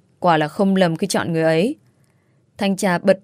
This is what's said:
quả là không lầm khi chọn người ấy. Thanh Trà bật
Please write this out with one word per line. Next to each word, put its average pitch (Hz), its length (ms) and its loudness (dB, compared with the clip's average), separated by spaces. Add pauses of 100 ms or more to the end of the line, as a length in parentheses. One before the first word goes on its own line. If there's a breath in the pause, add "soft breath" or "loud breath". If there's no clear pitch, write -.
(200)
quả 175 160 2
là 151 120 0
không 196 280 0
lầm 175 200 2
khi 202 100 -4
chọn 165 260 -4
người 160 100 -2
ấy. 160 340 0 (800)
Thanh 196 180 -2
Trà 180 220 0
bật 190 260 2